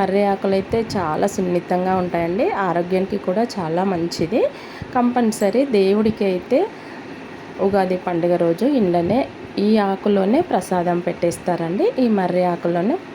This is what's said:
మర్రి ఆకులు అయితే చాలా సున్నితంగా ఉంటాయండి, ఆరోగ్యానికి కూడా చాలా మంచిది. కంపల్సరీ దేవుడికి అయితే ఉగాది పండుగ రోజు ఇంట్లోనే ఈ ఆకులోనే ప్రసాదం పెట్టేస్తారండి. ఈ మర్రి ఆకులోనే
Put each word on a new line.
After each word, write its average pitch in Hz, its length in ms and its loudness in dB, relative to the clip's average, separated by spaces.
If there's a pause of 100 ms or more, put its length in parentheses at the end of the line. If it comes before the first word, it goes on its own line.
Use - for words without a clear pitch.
మర్రి 196 220 2 (100)
ఆకులు 196 260 0
అయితే 190 220 -2 (160)
చాలా 175 400 0
సున్నితంగా 180 680 0
ఉంటాయండి, 175 460 0 (180)
ఆరోగ్యానికి 185 600 0
కూడా 196 160 2 (120)
చాలా 175 280 -2 (100)
మంచిది. 175 480 -2 (560)
కంపల్సరీ 240 680 2 (140)
దేవుడికి 208 540 2
అయితే 185 280 0 (1080)
ఉగాది 185 380 0
పండుగ 175 300 0 (100)
రోజు 175 220 2 (140)
ఇంట్లోనే 175 380 2 (460)
ఈ 214 40 4 (200)
ఆకులోనే 202 500 2 (120)
ప్రసాదం 180 460 0 (100)
పెట్టేస్తారండి. 175 800 -2 (160)
ఈ 233 40 4 (120)
మర్రి 180 340 2
ఆకులోనే 175 420 0 (180)